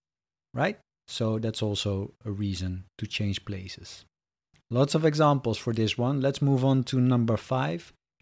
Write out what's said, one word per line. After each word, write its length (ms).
right? 260
So 300
that's 240
also 500
a 40
reason 540
to 80
change 400
places. 580
Lots 240
of 120
examples 500
for 160
this 240
one. 240
Let's 220
move 200
on 220
to 160
number 380
five, 540